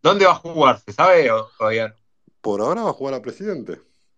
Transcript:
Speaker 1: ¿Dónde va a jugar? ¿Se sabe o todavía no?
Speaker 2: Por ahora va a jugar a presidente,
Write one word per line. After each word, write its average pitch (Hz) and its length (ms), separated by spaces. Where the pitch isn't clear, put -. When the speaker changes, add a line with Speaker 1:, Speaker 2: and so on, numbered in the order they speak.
Speaker 1:
¿Dónde 196 240
va 175 60
a - 20
jugar? 147 460
¿Se - 120
sabe 165 380
o 110 160
todavía 110 320
no? 110 60
Speaker 2:
Por 101 180
ahora 175 220
va 196 80
a - 20
jugar 135 220
a 123 80
presidente, 123 580